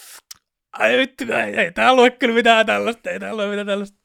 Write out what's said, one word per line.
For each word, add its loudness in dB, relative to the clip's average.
ai 0
vittu, -4
ei, -4
ei -2
tää 4
lue 6
kyllä -2
mitään 4
tällaista, -4
ei -8
tää -10
lue -4
mitään -6
tällaista. -6